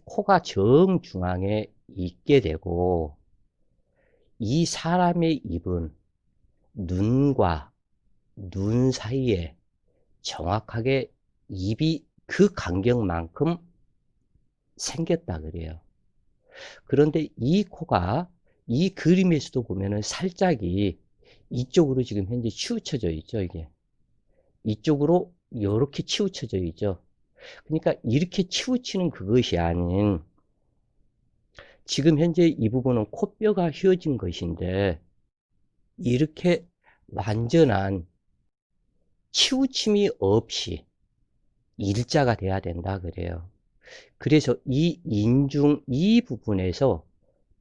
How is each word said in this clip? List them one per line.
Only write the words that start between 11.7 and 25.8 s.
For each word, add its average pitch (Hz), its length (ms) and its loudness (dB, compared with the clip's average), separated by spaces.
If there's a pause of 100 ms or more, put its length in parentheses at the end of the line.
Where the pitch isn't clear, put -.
그 190 260 4
간격만큼 98 1040 -2 (1200)
생겼다 160 640 -4
그래요. 80 400 -10 (1040)
그런데 151 520 2
이 170 280 2
코가 107 640 -2 (380)
이 156 240 0
그림에서도 170 760 2
보면은 98 380 -4
살짝이 104 960 -2 (520)
이쪽으로 131 520 0
지금 101 240 -4
현재 117 220 -4
치우쳐져 113 600 -4
있죠, 82 320 -6
이게. 82 260 -10 (960)
이쪽으로 147 680 0 (260)
요렇게 110 440 0